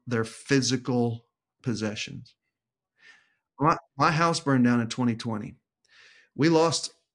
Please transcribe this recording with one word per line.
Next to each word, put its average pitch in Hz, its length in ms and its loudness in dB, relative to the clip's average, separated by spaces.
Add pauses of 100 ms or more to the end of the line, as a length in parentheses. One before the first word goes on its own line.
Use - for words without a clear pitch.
their 117 200 -2
physical 123 1000 -2 (400)
possessions. 107 720 -8 (1200)
My, 156 180 2 (200)
my 151 140 4
house 165 280 0
burned 135 240 2
down 120 180 4
in 113 60 -4
twenty 117 280 -2
twenty. 110 400 -10 (800)
We 151 140 2
lost 160 440 2 (220)